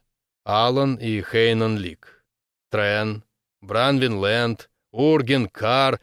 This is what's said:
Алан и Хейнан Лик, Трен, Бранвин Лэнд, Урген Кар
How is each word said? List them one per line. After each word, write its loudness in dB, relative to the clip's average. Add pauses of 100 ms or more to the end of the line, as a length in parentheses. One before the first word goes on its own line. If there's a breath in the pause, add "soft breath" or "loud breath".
(440)
Алан 0
и -4
Хейнан 0
Лик, -12 (460)
Трен, -2 (380)
Бранвин 0
Лэнд, -2 (220)
Урген 2
Кар 0